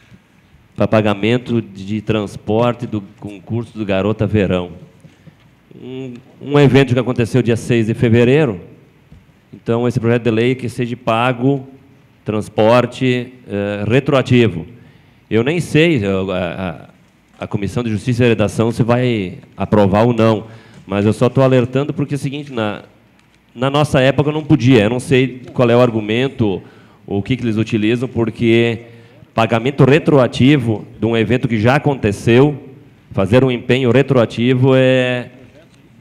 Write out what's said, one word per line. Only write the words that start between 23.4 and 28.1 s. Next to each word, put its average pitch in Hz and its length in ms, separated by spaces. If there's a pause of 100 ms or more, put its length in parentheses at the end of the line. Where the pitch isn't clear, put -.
na 127 160
nossa 147 300
época 139 300
não 156 140
podia, 131 400
eu 110 60
não 123 100
sei 131 420 (100)
qual 123 180
é 117 60
o 120 40
argumento, 113 840 (440)
o 101 160
que 127 140
que 113 60
eles 110 140
utilizam, 110 520
porque 117 720 (520)